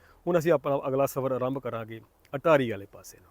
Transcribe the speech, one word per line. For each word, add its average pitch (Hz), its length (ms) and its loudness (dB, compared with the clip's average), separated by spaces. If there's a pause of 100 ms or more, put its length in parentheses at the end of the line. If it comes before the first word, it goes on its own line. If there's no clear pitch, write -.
(260)
ਹੁਣ 170 120 2
ਅਸੀਂ 160 140 2
ਆਪਣਾ 143 360 0
ਅਗਲਾ 135 180 2
ਸਫ਼ਰ 131 260 -2
ਆਰੰਭ 127 260 -2
ਕਰਾਂਗੇ 113 420 -10 (340)
ਅਟਾਰੀ 139 360 4
ਵਾਲੇ 98 220 -8
ਪਾਸੇ - 260 -20
ਨੂੰ। - 120 -20